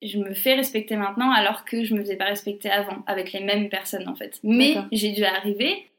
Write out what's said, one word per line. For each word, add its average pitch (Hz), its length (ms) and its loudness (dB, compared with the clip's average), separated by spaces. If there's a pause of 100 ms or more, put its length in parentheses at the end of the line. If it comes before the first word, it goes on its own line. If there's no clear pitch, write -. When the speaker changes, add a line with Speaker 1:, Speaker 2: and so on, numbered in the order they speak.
Speaker 1:
je 208 180 -6
me 196 140 -4
fais 262 220 4
respecter 220 420 0
maintenant 208 340 0
alors 214 320 4
que 233 220 -2
je 214 100 2
me 202 60 0
faisais 202 160 -4
pas 190 80 -2
respecter 202 440 -4
avant, 196 280 0 (100)
avec 190 240 -4
les 196 80 -6
mêmes 202 300 0
personnes, 190 400 -6
en 180 60 -8
fait. - 280 -14
Mais 247 300 6
Speaker 2:
D'accord. 202 180 -2
Speaker 1:
j'ai 214 220 0
dû 208 100 0
arriver 202 640 0 (120)